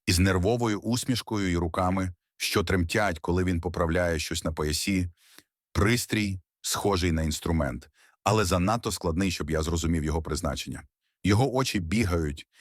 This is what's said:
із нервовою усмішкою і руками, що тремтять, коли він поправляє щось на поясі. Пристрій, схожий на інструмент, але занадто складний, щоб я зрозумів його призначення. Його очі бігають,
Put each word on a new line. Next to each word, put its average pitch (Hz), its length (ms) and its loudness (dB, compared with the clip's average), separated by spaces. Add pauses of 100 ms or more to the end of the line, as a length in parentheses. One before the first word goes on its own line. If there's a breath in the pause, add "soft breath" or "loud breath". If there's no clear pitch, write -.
із 87 140 2
нервовою 98 600 2
усмішкою 113 720 -2
і 85 60 0
руками, 90 560 0 (240)
що - 260 0
тремтять, 92 560 0
коли 92 240 0
він 90 180 0
поправляє 85 580 0
щось 78 240 -6
на 80 80 -4
поясі. 82 580 0 (640 loud breath)
Пристрій, 104 640 0 (220)
схожий 92 500 0
на 80 120 2
інструмент, 73 640 -2 (340 soft breath)
але 104 220 4
занадто 95 460 0
складний, 92 400 -2
щоб 76 180 -6
я 78 120 0
зрозумів 80 420 0
його 78 180 -2
призначення. 71 600 -6 (400)
Його 110 320 4
очі 131 240 0
бігають, 85 680 0 (140 loud breath)